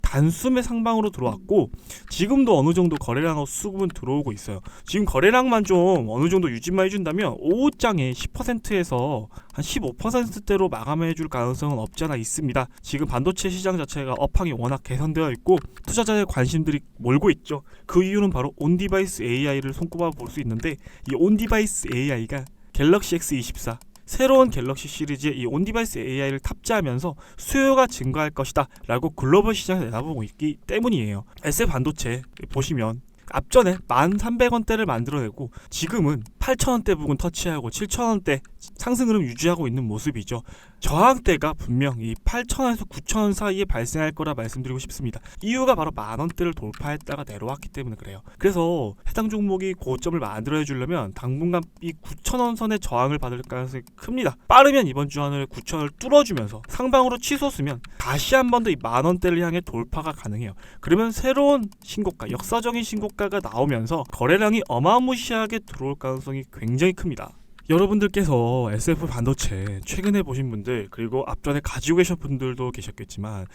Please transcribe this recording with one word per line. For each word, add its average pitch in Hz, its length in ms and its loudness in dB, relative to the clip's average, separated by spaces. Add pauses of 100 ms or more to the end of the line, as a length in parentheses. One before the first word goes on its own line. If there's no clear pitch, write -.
단숨에 165 580 2
상방으로 226 500 0
들어왔고 123 600 0 (380)
지금도 220 500 4
어느 151 140 4
정도 170 240 4
거래량하고 151 480 -2
수급은 190 420 -4
들어오고 139 460 -4
있어요. 98 260 -10 (260)
지금 208 200 0
거래량만 226 580 4
좀 180 460 4
어느 127 180 2
정도 175 240 2
유지만 180 360 0
해준다면 190 520 -2
오후장에 196 720 2
십 - 220 -6
퍼센트에서 160 960 -2 (240)
한 143 100 -6
십오 135 300 -4
퍼센트대로 214 760 0
마감해줄 156 600 -2
가능성은 127 500 -2
없지 110 240 -6
않아 156 140 -2
있습니다. 123 500 -2 (140)
지금 - 260 -4
반도체 180 420 0
시장 185 280 -2
자체가 135 400 -4
업황이 165 340 0
워낙 123 320 -2
개선되어 151 480 -2
있고 175 260 4 (300)
투자자의 214 380 2
관심들이 147 560 0 (160)
몰고 143 340 4
있죠. - 320 -6 (220)
그 175 180 4
이유는 202 260 2
바로 127 280 0
온디바이스 185 640 2
에이아이를 135 500 0
손꼽아 170 380 -4
볼 120 200 -8
수 151 100 -8
있는데 127 380 -4 (340)
이 139 40 0
온디바이스 214 800 2
에이아이가 131 520 -2 (280)
갤럭시 170 420 4
엑스 165 200 -4
이십사, 120 420 -6 (280)
새로운 262 440 6
갤럭시 135 380 -4
시리즈의 143 500 -4
이 123 80 -2
온디바이스 196 540 0
에이아이를 135 400 -2
탑재하면서 156 760 -2 (220)
수요가 269 480 4
증가할 151 460 -2
것이다 139 360 -2 (200)
라고 127 240 0
글로벌 196 420 4
시장에서 185 320 -2
내다보고 120 380 -4
있기 151 420 -4
때문이에요. 151 600 0 (180)
에스에프 160 280 2
반도체 131 520 -2 (260)
보시면 127 520 -2 (320)
앞전에 185 440 4 (100)
만 151 300 4
삼백 233 340 2
원대를 220 340 0
만들어내고 123 680 -4 (180)
지금은 165 540 -2 (160)
팔천 262 340 0
원대 208 220 0
부근 151 200 -2
터치하고 160 540 -4
칠천 214 360 -4
원대 185 360 0 (340)
상승 247 320 0
흐름 220 140 4
유지하고 151 460 0
있는 123 180 -2
모습이죠. 113 560 -4 (400)
저항대가 160 720 4
분명 131 480 -2
이 113 120 -6 (120)
팔천 247 400 0
원에서 226 200 0
구천 - 360 -4
원 202 120 2
사이에 196 320 -2
발생할 156 460 0
거라 151 220 -4
말씀드리고 127 460 -6
싶습니다. 120 420 -8 (200)
이유가 254 340 2
바로 156 160 -2
만 113 280 -8
원대를 170 360 -2
돌파했다가 147 680 -8
내려왔기 120 440 -10
때문에 123 260 -10
그래요. 98 260 -14 (160)
그래서 170 580 0 (120)
해당 220 220 0
종목이 190 460 -2
고점을 151 440 -4
만들어주려면 131 920 -4
당분간 165 500 -2 (160)
이 165 220 -8
구천 - 380 -4
원 240 160 0
선의 220 240 -2
저항을 131 380 0
받을 123 260 -6
가능성이 127 400 -8 (120)
큽니다. 233 400 -2 (120)
빠르면 269 400 8
이번 139 200 -2
주 143 140 -6
안에 143 240 -2
구천 131 340 -8
원을 147 200 -4
뚫어주면서 185 680 2
상방으로 254 520 2
치솟으면 160 600 -2 (180)
다시 143 380 0
한 254 140 4
번 240 140 4
더 220 80 2
이 - 100 0
만 120 240 2
원대를 175 360 2
향해 175 200 0
돌파가 156 500 -6
가능해요. 113 420 -8 (280)
그러면 220 300 2
새로운 262 580 2 (140)
신고가, 190 480 -6
역사적인 233 520 -2
신고가가 208 600 -4
나오면서 120 680 -2
거래량이 202 560 4
어마무시하게 220 920 2
들어올 - 360 -8
가능성이 135 560 -6
굉장히 131 420 2
큽니다. 151 440 -8 (320)
여러분들께서 160 1040 4
에스에프 156 320 0
반도체 113 800 -2
최근에 202 380 0
보신 131 260 -4
분들 110 420 -4
그리고 113 340 -4
앞전에 143 380 -4
가지고 160 340 0
계신 175 200 4
분들도 127 540 -4
계셨겠지만 101 840 -10